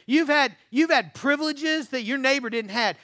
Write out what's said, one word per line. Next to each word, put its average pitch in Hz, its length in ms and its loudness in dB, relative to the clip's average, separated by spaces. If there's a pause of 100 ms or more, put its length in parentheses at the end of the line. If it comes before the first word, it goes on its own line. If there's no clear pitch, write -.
You've 294 220 2
had, 285 300 2 (140)
you've 311 180 2
had 233 240 0
privileges 302 760 -2
that 254 120 -4
your 240 160 -4
neighbor 262 320 0
didn't 220 220 -6
have. 214 320 0